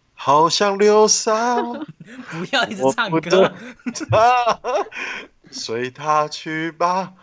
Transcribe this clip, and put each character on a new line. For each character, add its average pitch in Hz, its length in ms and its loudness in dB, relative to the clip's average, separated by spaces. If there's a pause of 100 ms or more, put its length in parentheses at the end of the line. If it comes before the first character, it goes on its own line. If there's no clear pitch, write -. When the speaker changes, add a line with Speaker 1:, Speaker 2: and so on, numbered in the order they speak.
(140)
Speaker 1:
好 151 340 2
像 196 300 0
流 208 300 6
沙。” 233 540 0
Speaker 2:
<laughs> 247 720 -12
不 165 200 -8
要 254 160 0
一 220 80 -10
直 185 60 -6 (140)
唱 226 140 -4
歌。 160 60 -4
Speaker 1:
我 165 60 0
不 170 80 -10
得， 190 260 4 (1160)
<laughs> - 800 -8
随 120 380 -6
他 151 400 -2
去 160 420 -8
吧， 180 400 -2 (100)